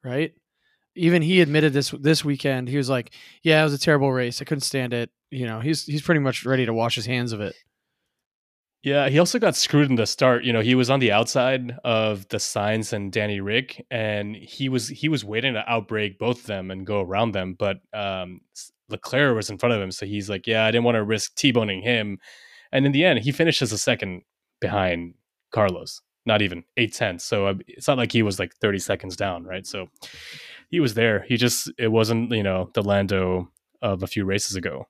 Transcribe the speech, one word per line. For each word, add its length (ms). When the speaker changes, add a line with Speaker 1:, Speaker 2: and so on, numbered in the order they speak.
Speaker 1:
right? 300
Even 260
he 180
admitted 320
this, 200
this 240
weekend. 420
He 80
was 140
like, 240
"Yeah, 180
it 20
was 100
a 60
terrible 320
race. 300
I 40
couldn't 160
stand 320
it." 160
You 140
know, 160
he's, 240
he's 160
pretty 180
much 260
ready 200
to 80
wash 220
his 100
hands 260
of 80
it. 160
Speaker 2:
Yeah, 260
he 100
also 200
got 160
screwed 340
in 60
the 100
start. 400
You 80
know, 80
he 140
was 160
on 80
the 120
outside 720
of 460
the 80
Sainz 560
and 180
Danny 300
Rick, 480
and 460
he 340
was, 180
he 220
was 160
waiting 300
to 140
outbreak 500
both 220
of 40
them 260
and 140
go 160
around 300
them. 260
But, 200
um, 480
S-, 160
Leclerc 480
was 140
in 80
front 160
of 80
him, 100
so 140
he's 240
like, 160
"Yeah, 200
I 60
didn't 140
wanna 180
risk 320
T-boning 460
him." 380
And 140
in 60
the 120
end, 160
he 120
finishes 420
a 60
second 420
behind 540
Carlos, 480
not 160
even 220
eight 160
tenths. 320
So, 220
uh, 80
it's 200
not 100
like 160
he 100
was, 160
like, 220
thirty 180
seconds 380
down, 260
right? 240
So 220
he 100
was 140
there. 340
He 80
just, 420
it 140
wasn't, 400
you 120
know, 300
the 100
Lando 680
of 220
a 40
few 160
races 320
ago. 340